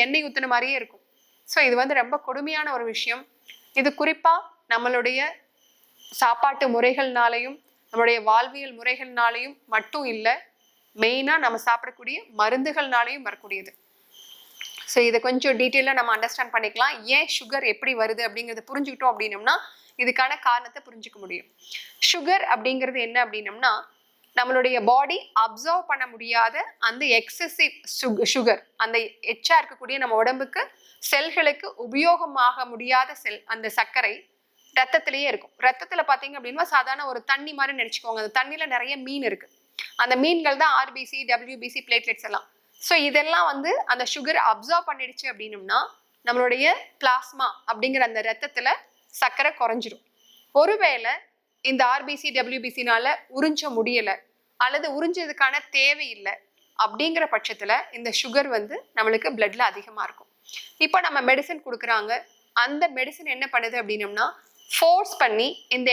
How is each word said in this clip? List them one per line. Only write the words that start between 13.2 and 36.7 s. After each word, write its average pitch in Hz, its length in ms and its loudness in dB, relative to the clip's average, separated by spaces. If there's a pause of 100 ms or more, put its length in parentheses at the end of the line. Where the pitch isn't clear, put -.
வரக்கூடியது. 196 440 -12 (1200)
So - 60 2 (120)
இதை 226 180 2
கொஞ்சம் 254 340 0
டீட்டெயிலா 262 380 2
நம்ம 233 160 2
அண்டர்ஸ்டாண்ட் 240 400 -4
பண்ணிக்கலாம். 226 420 0 (200)
ஏன் 311 200 0
சுகர் 262 360 -4
எப்படி 262 280 -2
வருது 220 260 -2
அப்படிங்கறத 226 440 -10
புரிஞ்சுக்கிட்டோம் 269 420 -2
அப்படின்னம்னா 214 420 0 (480)
இதுக்கான 262 300 2 (140)
காரணத்தை 240 400 -2
புரிஞ்சுக்க 226 360 -20
முடியும். 175 240 -12 (640)
சுகர் 359 360 2 (100)
அப்படிங்கிறது 254 520 -2
என்ன 233 180 -2
அப்படின்னம்னா 214 460 0 (680)
நம்மளுடைய 254 380 2 (100)
பாடி 269 280 4 (280)
அப்சர்வ் 285 480 -2
பண்ண 269 120 -2 (100)
முடியாத 233 420 2 (320)
அந்த 247 160 -2 (160)
எக்ஸசிவ் 311 560 -4 (240)
சுக-, 233 340 0
சுகர், 233 260 4 (240)
அந்த 226 140 0 (360)
எச்சா 330 260 2
இருக்கக்கூடிய 262 440 -8
நம்ம 226 200 2
உடம்புக்கு 262 380 -2 (420)
செல்களுக்கு 302 640 0 (180)
உபயோகமாக 269 840 2
முடியாத 254 380 2 (120)
செல், 208 180 -8 (140)
அந்த 220 220 -8
சர்க்கரை 226 360 0 (640)
ரத்தத்திலேயே 277 560 2
இருக்கும். - 220 -8 (120)
ரத்தத்துல 311 440 0
பாத்தீங்க 277 280 0
அப்படின்னா 269 360 -4